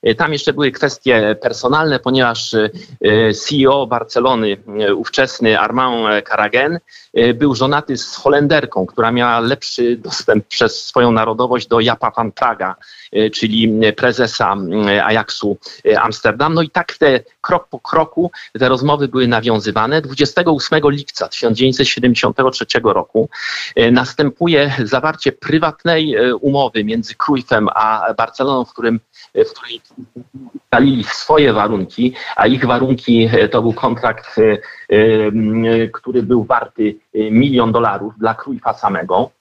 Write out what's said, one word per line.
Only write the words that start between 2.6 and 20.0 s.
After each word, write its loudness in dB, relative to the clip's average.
C -6
E 4
O 2
Barcelony, -2
e, 2
ówczesny 0
Armand 0
Carragher, 0
e, 4
był 2
żonaty -2
z -12
Holenderką, 0
która -2
miała 2
lepszy -2
dostęp -2
przez -2
swoją 2
narodowość 0
do 2
Japa -2
van -4
Praga, -4
e, 0
czyli, 0
e, 2
prezesa, 0
e, 2
Ajaxu, -2
e, 4
Amsterdam. 0
No 0
i -2
tak -4
te, 4
krok -2
po -14
kroku -2
te 2
rozmowy 0
były 0
nawiązywane. 0